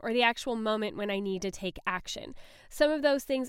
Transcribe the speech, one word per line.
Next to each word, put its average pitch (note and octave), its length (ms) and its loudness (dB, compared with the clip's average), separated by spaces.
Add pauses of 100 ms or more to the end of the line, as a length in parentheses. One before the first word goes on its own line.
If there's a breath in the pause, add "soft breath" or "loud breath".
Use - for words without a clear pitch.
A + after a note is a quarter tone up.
or A3+ 120 -4
the A#3+ 100 4
actual A#3 340 2
moment G#3+ 400 -2
when G#3 140 -4
I G3 100 -2
need F#3+ 220 -2
to G3 80 -2
take F3+ 360 -6
action? - 480 -6 (340 loud breath)
Some D4+ 220 4
of D#4 120 2
those C#4+ 220 4
things C4 240 0